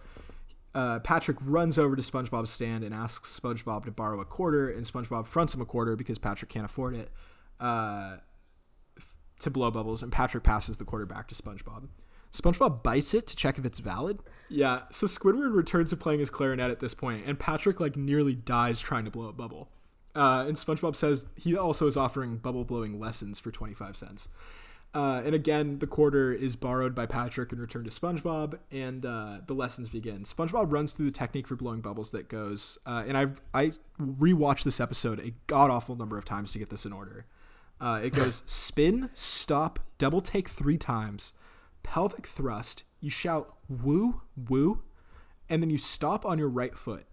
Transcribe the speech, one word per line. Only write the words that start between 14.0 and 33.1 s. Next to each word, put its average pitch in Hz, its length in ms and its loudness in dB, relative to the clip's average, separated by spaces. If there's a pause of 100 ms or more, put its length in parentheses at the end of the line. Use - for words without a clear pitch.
Yeah, 135 420 2
so - 160 -2
Squidward 233 480 4
returns 170 360 4
to 170 60 2
playing 151 240 2
his 139 100 0
clarinet 127 400 0
at 117 100 -4
this 123 140 -4
point, 113 320 -4
and 143 120 -2
Patrick, 180 420 2
like, 143 160 0
nearly 143 380 4
dies 120 460 2
trying 117 240 -2
to 107 60 -8
blow 113 180 -8
a 107 40 -12
bubble. 120 380 -12 (460)
Uh, 131 300 6
and 151 100 0
SpongeBob 156 400 0
says 147 300 4 (100)
he 175 200 2
also 165 300 2
is 135 100 4
offering 127 400 0
bubble 123 280 -2
blowing 110 360 -4
lessons 107 400 -6
for 117 100 -8
twenty-five 104 460 -8
cents. 101 320 -14 (640)
Uh, 139 300 0
and 151 100 2
again, 151 460 2
the 143 80 -4
quarter 143 440 4
is 127 220 -2
borrowed 127 400 -2
by 120 100 -2
Patrick 120 460 -4
and 120 100 -8
returned 120 240 -8
to 110 60 -8
SpongeBob, 156 680 -2 (100)
and, 131 340 -6
uh, 107 400 -6
the 139 100 -6
lessons 123 340 -4
begin. 107 340 -8
SpongeBob 165 480 0
runs 147 220 2
through 151 140 0
the 139 40 2
technique 135 380 -4
for 131 80 -4
blowing 117 240 -4
bubbles 107 320 -6
that - 160 -6
goes, 104 580 -6
uh, 117 180 -4
and 135 140 0